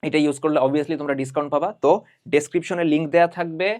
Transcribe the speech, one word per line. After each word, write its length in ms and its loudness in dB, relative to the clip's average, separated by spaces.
এটা 180 0
ইউজ 180 0
করলে 240 2
obviously 340 0
তোমরা 200 -2
ডিসকাউন্ট 340 -4
পাবা। 140 0
তো 80 6
ডেসক্রিপশনে 600 -2
লিংক 200 0
দেয়া 240 4
থাকবে 300 -4